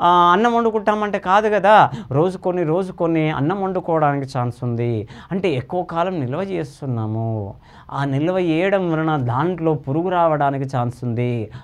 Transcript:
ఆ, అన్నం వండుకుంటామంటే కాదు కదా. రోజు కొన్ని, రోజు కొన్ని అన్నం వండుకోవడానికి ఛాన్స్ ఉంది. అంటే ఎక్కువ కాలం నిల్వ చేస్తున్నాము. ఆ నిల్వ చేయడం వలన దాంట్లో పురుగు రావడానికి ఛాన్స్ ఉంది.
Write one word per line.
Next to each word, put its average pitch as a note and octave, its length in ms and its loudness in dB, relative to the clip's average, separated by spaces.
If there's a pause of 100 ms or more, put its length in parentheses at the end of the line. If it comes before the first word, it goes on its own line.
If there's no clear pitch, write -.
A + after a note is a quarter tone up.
ఆ, F3 300 6
అన్నం A#3 220 4
వండుకుంటామంటే G#3+ 640 0
కాదు G3+ 300 2
కదా. G3 420 6 (220)
రోజు F3+ 260 0
కొన్ని, F3+ 260 -2
రోజు F#3 280 -2
కొన్ని E3 380 0
అన్నం D#3+ 320 -2
వండుకోవడానికి D#3 760 -2
ఛాన్స్ A#2+ 260 -4
ఉంది. A#2 440 -2 (240)
అంటే F3+ 220 -2
ఎక్కువ F3 280 -4
కాలం F3 380 -2
నిల్వ C3 180 -4
చేస్తున్నాము. A2+ 1160 -4 (380)
ఆ C#3 120 -4
నిల్వ D3+ 340 -2
చేయడం F3+ 540 0
వలన D#3 240 0
దాంట్లో D#3 580 -2
పురుగు D3+ 340 -2
రావడానికి C#3+ 680 0
ఛాన్స్ A#2+ 280 -4
ఉంది. A#2+ 460 -2 (140)